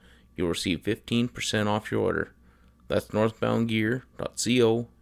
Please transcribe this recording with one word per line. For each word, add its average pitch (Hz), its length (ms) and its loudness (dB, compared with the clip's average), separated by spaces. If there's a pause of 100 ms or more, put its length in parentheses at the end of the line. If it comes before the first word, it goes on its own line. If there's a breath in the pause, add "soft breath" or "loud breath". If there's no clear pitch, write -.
(360 soft breath)
you'll 87 140 0
receive 82 340 -2
fifteen 117 440 -2
percent 107 400 -2
off 107 240 -2
your 107 100 0
order. 87 300 -2 (560 soft breath)
That's - 240 -2
northbound 113 560 0
gear 113 360 0 (160)
dot - 220 -8
co 120 460 2 (140)